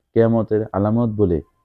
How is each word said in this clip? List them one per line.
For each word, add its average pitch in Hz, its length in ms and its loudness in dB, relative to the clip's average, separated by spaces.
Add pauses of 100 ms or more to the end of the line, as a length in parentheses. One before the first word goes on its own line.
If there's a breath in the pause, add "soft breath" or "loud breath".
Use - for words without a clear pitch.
(140)
কেয়ামতের 113 580 0
আলামত 107 360 0
বলে 98 340 0 (220)